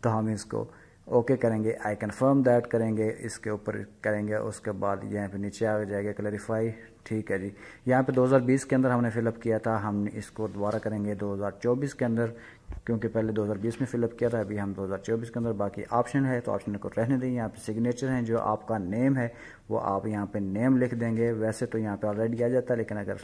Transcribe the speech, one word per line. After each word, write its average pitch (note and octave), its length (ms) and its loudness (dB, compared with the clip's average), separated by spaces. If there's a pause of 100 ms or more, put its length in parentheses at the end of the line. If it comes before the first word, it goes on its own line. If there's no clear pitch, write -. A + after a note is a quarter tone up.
तो A#2+ 80 4
हम A2 200 0
इसको A2 380 -4 (400)
ओके B2 280 4
करेंगे, A2 400 2 (100)
"I G#2+ 100 -2
confirm C3 480 4
that" A#2+ 220 6
करेंगे, A2 440 2
इसके - 400 -6
ऊपर G#2 360 -4 (180)
करेंगे। G#2+ 320 0
उसके G#2+ 340 -4
बाद G2 340 -2
यहाँ G#2 240 -4
पे G2 100 -8
नीचे G2+ 280 -2
आ G#2+ 120 2
जाएगा G2+ 340 -2
क्लैरिफाई, G#2+ 580 -2 (360)
ठीक A2 240 -4
है G2 80 0
जी। G2 140 -6 (360)
यहाँ B2+ 140 6
पे C3+ 100 0
दो B2+ 120 6
हज़ार C3 160 6
बीस B2+ 240 4
के - 100 0
अंदर C3 160 4
हमने A#2+ 200 2
फिलअप A2+ 260 0
किया A2 220 0
था, A2+ 180 0
हम G#2 320 0
इसको A2 400 -6
दोबारा G2+ 300 -2
करेंगे G#2 360 -2
दो G2+ 200 -4
हज़ार G2 280 -4
चौबीस C3 300 0
के - 120 -2
अंदर, A#2 220 2 (600)
क्योंकि A2+ 220 0
पहले A2 240 0
दो G#2+ 120 0
हज़ार G#2 140 -2
बीस A2+ 220 -2
में C3 80 0
फिलअप A#2 300 -2
किया A#2+ 120 2
था, A2+ 100 0
अभी G#2 160 -2
हम G2 180 -2
दो G2 100 -4
हज़ार F#2+ 140 -4
चौबीस A2+ 320 -4
के B2 100 -6
अंदर। A#2 120 0
बाकी G2+ 300 -4
ऑप्शन A#2+ 420 2
है B2+ 160 0
तो G#2+ 120 -4
ऑप्शन G2+ 220 -2
को G2+ 140 -6
रहने A#2+ 300 0
दें। B2+ 100 -2
यहाँ A#2+ 200 -2
पे - 120 -12
सिग्नेचर A#2+ 480 -2
हैं B2+ 160 0
जो A2+ 140 2
आपका G#2+ 400 0
नेम A#2 380 2
है A#2 180 -2 (360)
वो G#2+ 60 0
आप G2 300 0
यहाँ G#2 200 -2
पे G#2 140 -4
नेम A2 380 4
लिख B2 160 2
देंगे। A#2 380 2
वैसे A2 340 0
तो A#2 120 -2
यहाँ G#2+ 180 0
पे G#2+ 120 -2
already A2+ 340 0
आ A#2+ 60 2
जाता B2 260 2
है, A#2 40 -2
लेकिन G#2+ 200 -4
अगर G2 260 -6